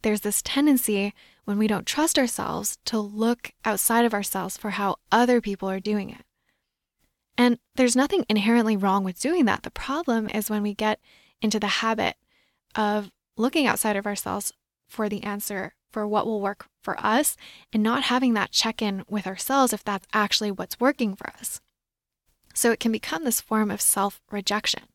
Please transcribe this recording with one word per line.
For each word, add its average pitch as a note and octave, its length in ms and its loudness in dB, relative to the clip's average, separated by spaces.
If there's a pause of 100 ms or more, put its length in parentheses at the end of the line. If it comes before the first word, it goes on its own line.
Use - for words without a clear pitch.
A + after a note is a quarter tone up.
There's G#3+ 180 2
this - 220 -2
tendency A#3 720 2 (300)
when G3+ 140 -2
we G#3+ 100 4
don't G#3 180 -2
trust D#4 320 2
ourselves - 680 -2
to A3+ 120 -2
look G#3+ 540 -2 (120)
outside A3+ 400 2
of A3+ 80 2
ourselves G3 440 -4
for G#3 140 -6
how G3 260 -2 (140)
other A#3+ 300 6
people G3 300 -6
are F#3+ 100 -4
doing G#3 300 -2
it. - 140 -18 (1120)
And A#3+ 200 4 (180)
there's B3 200 4
nothing D4 320 2
inherently A3 480 2
wrong G3 280 2
with F#3 160 -6
doing D4+ 260 2
that. - 160 0
The - 80 -10
problem B3+ 580 -2
is G#3 220 -4
when G#3 120 -2
we G#3 120 -2
get G#3+ 260 0 (400)
into G#3+ 180 2
the G#3 80 0
habit A3+ 500 0 (580)
of G#3 360 0 (260)
looking C4+ 300 2
outside G#3 300 0
of G#3 100 -4
ourselves G3+ 460 -6 (360)
for G#3+ 200 -4
the G3+ 140 -6
answer G3+ 520 -8 (160)
for G#3+ 160 -4
what G#3 200 0
will A3 140 -2
work G3+ 260 -4 (160)
for - 220 -6
us A#3+ 320 2 (360)
and G#3+ 100 2
not B3 220 0
having B3 300 2
that G3+ 160 0
check-in G#3 580 -2
with G3+ 180 -4
ourselves B3+ 460 2
if G#3+ 120 -6
that's G3+ 280 -4
actually G#3 380 0
what's - 300 -8
working A#3+ 340 2
for - 160 -12
us. - 300 -10 (960)
So A#3 160 2
it A3+ 100 0
can A3+ 120 0
become D#4 320 -4
this A#3 160 0
form G#3+ 300 0
of G3+ 100 -6
self-rejection. - 1040 -2 (100)